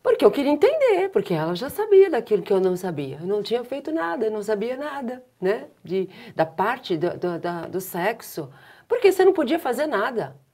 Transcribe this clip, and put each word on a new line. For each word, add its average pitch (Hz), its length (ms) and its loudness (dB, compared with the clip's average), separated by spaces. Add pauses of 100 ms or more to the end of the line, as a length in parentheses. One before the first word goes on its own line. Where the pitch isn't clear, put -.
Porque 480 240 2
eu 214 60 8
queria 269 220 0
entender, 392 580 4
porque - 240 -2
ela 160 220 -2
já 247 120 -6
sabia 392 400 6
daquilo 220 340 0
que - 100 0
eu 185 80 4
não 185 160 2
sabia. 147 440 -6
Eu 170 60 -10
não 208 160 -2
tinha 226 220 -2
feito 277 280 -8
nada, 311 340 -2
eu 220 40 0
não 214 120 -6
sabia 220 340 -4
nada, 269 460 -8 (180)
né? 214 240 -2 (200)
De, 185 240 -4 (260)
da 160 120 0
parte 190 500 -2
do, 165 220 -2
do, 170 200 -4
da, 175 240 -6
do - 180 -8
sexo. 185 680 -6 (380)
Porque 440 260 4
você 370 120 4
não 381 80 8
podia 311 260 0
fazer 269 280 -2
nada. 220 500 -2 (180)